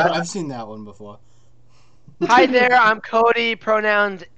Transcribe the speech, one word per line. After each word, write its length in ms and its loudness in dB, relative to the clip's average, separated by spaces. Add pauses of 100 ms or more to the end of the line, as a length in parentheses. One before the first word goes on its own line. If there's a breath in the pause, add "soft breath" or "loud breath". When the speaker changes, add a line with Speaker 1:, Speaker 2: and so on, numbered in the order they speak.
Speaker 1:
God." 80 0
Speaker 2:
I've 160 -4
seen 220 -8
that 180 -12
one 180 -16
before. 320 -18 (1040)
Speaker 3:
"Hi 240 4
there, 340 2
I'm 220 2
Cody, 540 0
pronouns 680 -2 (140)